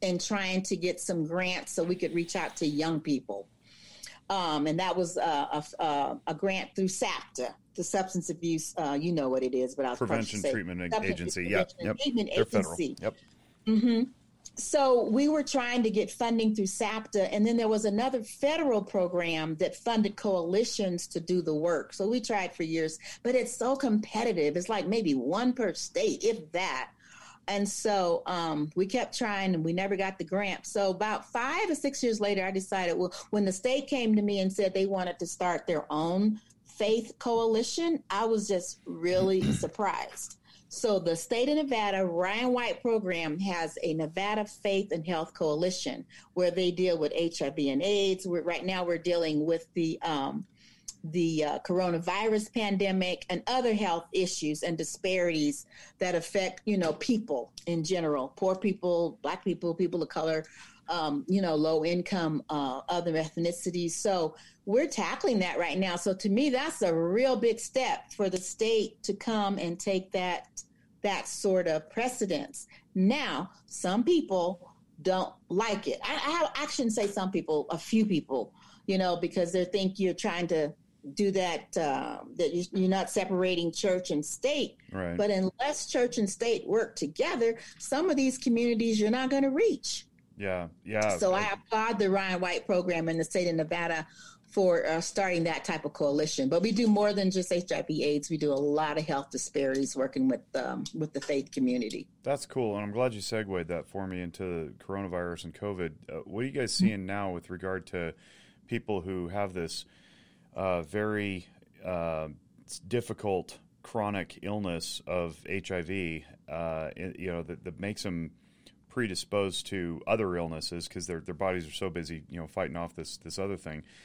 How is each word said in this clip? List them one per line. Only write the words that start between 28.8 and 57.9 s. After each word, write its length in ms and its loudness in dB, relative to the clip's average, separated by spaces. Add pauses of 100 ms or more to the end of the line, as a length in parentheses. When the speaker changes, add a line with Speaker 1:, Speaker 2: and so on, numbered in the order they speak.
Speaker 1:
kept 320 -2
trying 380 0
and 100 0
we 80 0
never 240 0
got 220 -2
the 60 -6
grant. 420 -2
So 240 2
about 420 -2
five 380 0
or 40 2
six 280 -2
years 180 2
later, 240 2
I 60 -2
decided, 480 0
well, 160 0 (160)
when 160 4
the 60 2
state 340 0
came 300 2
to 40 6
me 200 2
and 120 2
said 220 2
they 100 4
wanted 360 -2
to 60 -2
start 400 -2
their 240 0
own 500 2 (260)
faith 520 0
coalition, 920 2
I 160 2
was 220 2
just 360 -2
really 560 2
<clears throat> 120 2
surprised. 840 -4 (340)
So 300 2
the 180 2
state 320 0
of 80 4
Nevada 480 2
Ryan 480 2
White 300 0
program 560 0
has 440 -2
a 120 0
Nevada 500 0
Faith 480 -2
and 140 -4
Health 260 -2
Coalition 720 0 (300)
where 160 4
they 200 2
deal 280 2
with 160 0
H 260 0
I 80 0
V 220 0
and 120 2
aids. 440 2
We're, 160 0
right 240 -2
now 180 -2
we're 140 0
dealing 480 2
with 260 0
the, 300 0
um, 420 -2 (600)
the, 400 0
uh, 160 -2
coronavirus 920 0
pandemic 800 0
and 160 -2
other 260 2
health 400 0
issues 500 0
and 140 -2
disparities 880 0 (360)
that 140 0
affect, 520 -2
you 100 2
know, 180 2
people 580 -2 (140)
in 160 0
general, 540 0